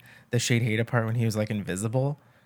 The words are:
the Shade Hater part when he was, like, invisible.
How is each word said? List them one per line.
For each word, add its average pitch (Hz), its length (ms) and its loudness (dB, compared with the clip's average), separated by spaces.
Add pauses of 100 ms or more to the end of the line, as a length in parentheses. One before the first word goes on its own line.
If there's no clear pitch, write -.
(300)
the 123 80 2
Shade 117 240 2
Hater 113 220 0
part 113 220 0
when 113 100 -2
he 117 100 2
was, 107 100 -2
like, 107 140 0
invisible. 110 680 -2 (280)